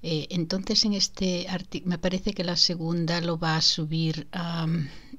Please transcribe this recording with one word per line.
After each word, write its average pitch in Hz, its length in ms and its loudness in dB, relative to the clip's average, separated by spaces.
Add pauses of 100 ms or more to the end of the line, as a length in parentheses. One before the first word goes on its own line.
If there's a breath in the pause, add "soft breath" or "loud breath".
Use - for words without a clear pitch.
Eh, 156 260 0
entonces 190 560 2
en 208 80 4
este 185 560 0
arti-, 180 340 -4
me 175 140 0
parece 185 360 0
que 185 100 -4
la 170 140 0
segunda 170 640 2
lo 170 180 0
va 160 180 2
a 156 40 2
subir, 160 720 0
am, 165 560 -2 (320 loud breath)